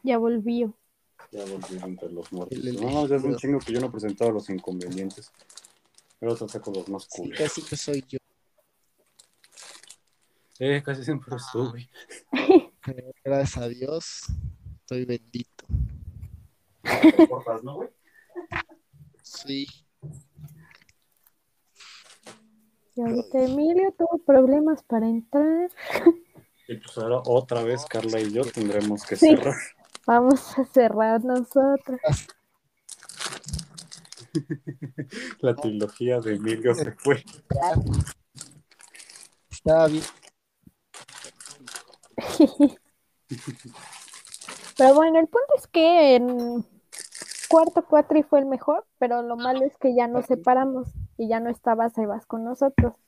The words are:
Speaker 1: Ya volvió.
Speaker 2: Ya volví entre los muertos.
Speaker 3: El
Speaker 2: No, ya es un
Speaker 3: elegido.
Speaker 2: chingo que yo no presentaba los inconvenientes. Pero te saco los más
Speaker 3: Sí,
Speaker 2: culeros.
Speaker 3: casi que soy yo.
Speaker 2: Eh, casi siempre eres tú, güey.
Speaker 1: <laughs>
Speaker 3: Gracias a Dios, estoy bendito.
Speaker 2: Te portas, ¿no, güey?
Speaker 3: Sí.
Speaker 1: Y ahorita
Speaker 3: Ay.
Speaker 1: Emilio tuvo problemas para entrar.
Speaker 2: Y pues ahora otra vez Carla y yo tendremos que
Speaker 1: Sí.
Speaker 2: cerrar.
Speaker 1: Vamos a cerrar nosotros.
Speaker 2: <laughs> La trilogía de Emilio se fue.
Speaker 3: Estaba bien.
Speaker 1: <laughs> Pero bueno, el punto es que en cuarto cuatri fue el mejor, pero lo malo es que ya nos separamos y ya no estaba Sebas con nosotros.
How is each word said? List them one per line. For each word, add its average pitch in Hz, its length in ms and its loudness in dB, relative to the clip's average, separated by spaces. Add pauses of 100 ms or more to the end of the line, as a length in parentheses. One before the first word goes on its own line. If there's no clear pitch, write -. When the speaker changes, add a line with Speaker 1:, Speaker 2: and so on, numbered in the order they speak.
Speaker 1:
Ya 247 140 0
volvió. 233 560 -2 (580)
Speaker 2:
Ya 104 140 -12
volví 92 380 -12
entre 90 280 -12
los 85 220 -14
muertos. 90 240 -10
Speaker 3:
El 123 240 -8
Speaker 2:
No, 139 260 -2
ya 139 100 0
es 131 60 -2
un 139 80 -2
Speaker 3:
elegido. 123 60 -4
Speaker 2:
chingo 135 220 -2
que 117 140 -8
yo 120 60 -2
no 123 120 -4
presentaba 110 400 -2
los 104 180 -6
inconvenientes. 92 800 -10 (880)
Pero 117 160 -4
te 113 140 -10
saco 107 220 -12
los 95 180 -8
más 95 140 -10
Speaker 3:
Sí, - 180 -16
Speaker 2:
culeros. - 180 -12
Speaker 3:
casi 151 240 -4
que - 140 -10
soy 143 300 -6
yo. 135 100 -14 (2500)
Speaker 2:
Eh, 143 240 0
casi 135 200 -8
siempre 139 280 -8
eres 127 200 -10
tú, 117 180 -4
güey. 120 180 -16 (440)
Speaker 1:
<laughs> - 420 4 (500)
Speaker 3:
Gracias 139 340 -2
a 120 100 -6
Dios, 131 560 -10 (580)
estoy 127 240 -8
bendito. - 600 -10 (1160)
Speaker 2:
Te - 440 6
portas, - 360 -6
¿no, 139 120 -12
güey? - 140 -10 (1300)
Speaker 3:
Sí. 139 460 -10 (3250)
Speaker 1:
Y 240 60 -6
ahorita 233 380 -2
Speaker 3:
Ay. 254 60 4
Speaker 1:
Emilio 320 520 2
tuvo 339 280 0
problemas 285 580 6
para 226 240 -2
entrar. 294 640 0 (1000)
Speaker 2:
Y 117 100 -10
pues - 200 -16
ahora 120 280 -2
otra 123 380 0
vez 120 220 -4
Carla 113 340 -4
y 107 120 -4
yo 117 120 -2
tendremos 104 640 -4
que 104 100 -6
Speaker 1:
Sí. 311 200 8
Speaker 2:
cerrar. 143 200 -2 (500)
Speaker 1:
Vamos 247 540 2
a 262 60 -2
cerrar 220 580 2
nosotros. 254 760 0 (2250)
Speaker 2:
<laughs> 151 1080 -10
La 120 160 0
trilogía 113 640 -4
de 110 160 -4
Emilio 110 380 -2
se 135 200 -4
fue. 135 300 0 (2250)
Speaker 3:
Estaba 160 380 4
bien. 156 160 0 (2250)
Speaker 1:
<laughs> - 600 2 (2000)
Pero 269 180 10
bueno, 320 240 6
el 330 80 2
punto 508 200 0 (100)
es - 100 -10
que 320 480 6
en 240 500 -2 (840)
cuarto 320 360 4
cuatri 302 380 4
fue 294 160 4
el 269 60 2
mejor, 269 400 -2 (120)
pero 240 240 -2
lo 240 140 -6
malo 254 300 -2
es 285 120 -6
que 254 180 0
ya 240 120 2
nos 240 180 -2
separamos 254 600 0 (300)
y 226 100 -6
ya 226 120 0
no 233 100 -6
estaba 226 400 -2
Sebas 220 360 -6
con 226 180 -8
nosotros. 254 500 0 (140)